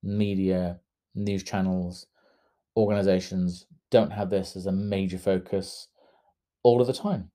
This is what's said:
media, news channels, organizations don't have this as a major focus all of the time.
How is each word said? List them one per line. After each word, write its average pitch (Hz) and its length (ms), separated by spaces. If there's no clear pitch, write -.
media, 95 760
news 101 280
channels, 92 640
organizations 95 880
don't 113 220
have 104 180
this 95 260
as 92 100
a 95 60
major 98 460
focus 92 680
all 120 180
of 123 60
the 127 60
time. 143 420